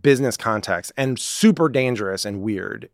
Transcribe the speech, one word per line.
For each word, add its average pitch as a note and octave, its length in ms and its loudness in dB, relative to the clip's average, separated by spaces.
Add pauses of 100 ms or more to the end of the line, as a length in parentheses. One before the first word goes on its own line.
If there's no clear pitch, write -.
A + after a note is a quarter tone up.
business C3 360 4
context G2+ 600 -4
and C3+ 220 -2
super E3+ 500 2
dangerous A#2+ 560 -2
and G2+ 180 -6
weird G#2 520 -6